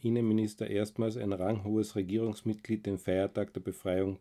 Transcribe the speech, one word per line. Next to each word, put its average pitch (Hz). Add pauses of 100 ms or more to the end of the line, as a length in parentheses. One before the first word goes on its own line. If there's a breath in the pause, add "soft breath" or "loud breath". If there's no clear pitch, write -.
Innenminister, 110
erstmals 107
ein 104
ranghohes 104
Regierungsmitglied 107
den 98
Feiertag 98
der 95
Befreiung 95